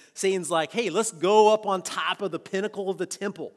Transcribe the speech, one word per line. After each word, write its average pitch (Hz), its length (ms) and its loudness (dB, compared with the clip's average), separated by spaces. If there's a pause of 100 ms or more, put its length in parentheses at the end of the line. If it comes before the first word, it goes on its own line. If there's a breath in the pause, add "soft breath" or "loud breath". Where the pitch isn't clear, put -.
(140 loud breath)
Satan's 190 360 -2
like, 160 220 0
"Hey, 226 160 -2
let's 170 240 -2
go 208 360 6
up 214 180 2
on 190 160 -2
top 180 400 -4
of 190 80 -4
the 160 80 -6
pinnacle 196 500 -6
of 185 80 -2
the 175 80 -4
temple. 180 520 -10